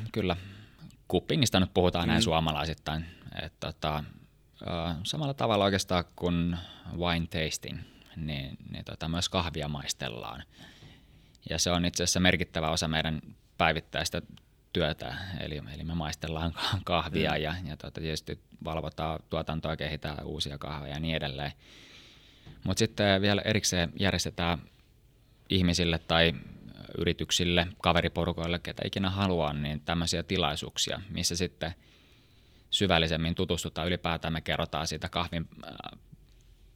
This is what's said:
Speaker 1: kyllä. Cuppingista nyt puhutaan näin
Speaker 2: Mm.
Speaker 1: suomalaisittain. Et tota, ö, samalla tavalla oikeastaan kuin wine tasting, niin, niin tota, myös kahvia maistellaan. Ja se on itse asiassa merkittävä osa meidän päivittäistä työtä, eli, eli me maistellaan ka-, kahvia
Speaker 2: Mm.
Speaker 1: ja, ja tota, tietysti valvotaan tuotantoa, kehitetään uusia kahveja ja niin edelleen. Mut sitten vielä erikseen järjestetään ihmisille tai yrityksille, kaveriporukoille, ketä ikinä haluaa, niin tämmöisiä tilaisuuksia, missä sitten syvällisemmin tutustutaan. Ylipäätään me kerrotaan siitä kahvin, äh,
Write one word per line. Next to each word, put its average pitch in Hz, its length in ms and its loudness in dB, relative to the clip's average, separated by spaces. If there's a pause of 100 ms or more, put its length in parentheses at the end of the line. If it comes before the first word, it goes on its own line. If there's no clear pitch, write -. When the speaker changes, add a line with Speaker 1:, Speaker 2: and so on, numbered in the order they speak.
(120)
Speaker 1:
kyllä. 92 240 0 (760)
Cuppingista 110 480 4
nyt 92 140 2
puhutaan 90 340 4
näin 82 120 4
Speaker 2:
Mm. 78 40 4
Speaker 1:
suomalaisittain. 80 800 0 (380)
Et 82 160 -10
tota, 76 440 -2 (580)
ö, - 40 -10 (380)
samalla 139 300 -4
tavalla 110 320 4
oikeastaan 92 380 2 (120)
kuin 87 420 0 (400)
wine 85 300 2
tasting, 80 520 -4 (360)
niin, 71 420 -6 (140)
niin - 140 -10
tota, - 240 -8
myös 85 200 0
kahvia 80 380 -2
maistellaan. 64 760 -6 (1080)
Ja 80 100 -2
se 90 120 2
on 87 140 4
itse 87 180 0
asiassa 87 160 2
merkittävä 85 500 4
osa 82 180 0
meidän 78 340 0 (360)
päivittäistä 80 640 0 (520)
työtä, 78 420 -2 (240)
eli, 73 220 -6 (120)
eli 78 100 -10
me 82 120 -4
maistellaan 80 580 -2
ka-, - 320 -2
kahvia 80 460 2
Speaker 2:
Mm. 76 100 0
Speaker 1:
ja, 78 140 -2 (100)
ja 73 120 -8
tota, - 240 -10
tietysti 78 380 -6 (240)
valvotaan 80 560 -4 (100)
tuotantoa, 80 480 -2
kehitetään 76 480 -6
uusia 71 320 -6
kahveja 71 360 -8
ja 73 60 -6
niin 80 160 0
edelleen. 71 360 -4 (1120)
Mut 92 140 0
sitten 101 440 4
vielä 101 200 4
erikseen 92 580 2
järjestetään 87 600 0 (880)
ihmisille 87 500 4
tai 85 340 4 (640)
yrityksille, 87 680 2 (160)
kaveriporukoille, 85 760 2
ketä - 260 -8
ikinä 95 240 0
haluaa, 90 440 2
niin 73 280 -2
tämmöisiä 85 420 0
tilaisuuksia, - 880 -2
missä 85 260 -2
sitten 85 380 -2 (960)
syvällisemmin 82 640 4
tutustutaan. 85 520 0
Ylipäätään 85 460 0
me 80 80 -2
kerrotaan 78 460 -2
siitä 78 220 -4
kahvin, 85 380 -2 (200)
äh, - 320 -14 (760)